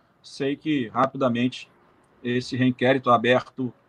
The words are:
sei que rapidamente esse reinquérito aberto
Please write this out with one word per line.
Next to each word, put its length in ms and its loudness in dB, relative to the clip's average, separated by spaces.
sei 320 -6
que 340 -2
rapidamente 800 -2
esse 340 -4
reinquérito 520 2
aberto 640 2